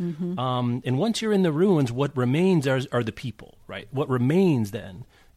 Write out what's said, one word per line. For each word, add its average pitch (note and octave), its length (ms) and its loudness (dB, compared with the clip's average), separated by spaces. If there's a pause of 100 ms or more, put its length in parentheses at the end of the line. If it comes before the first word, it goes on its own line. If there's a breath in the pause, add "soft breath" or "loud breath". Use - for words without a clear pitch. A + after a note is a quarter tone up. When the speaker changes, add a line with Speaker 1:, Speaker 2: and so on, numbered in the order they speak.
Speaker 1:
Mm-hmm. F3 360 -4
Speaker 2:
Um, B2 480 -2
and B2+ 140 0
once G#3+ 220 0
you're A3 120 0
in F#3+ 100 4
the E3 80 2
ruins, D3+ 400 2
what C#3 260 -2
remains D3 500 2
are, C3+ 140 2 (100)
are A#2+ 120 0
the A2 80 -4
people, - 460 -14 (100)
right? F#2+ 240 -12
What C3+ 180 -4
remains B2+ 640 2
then G2 340 -12 (320 soft breath)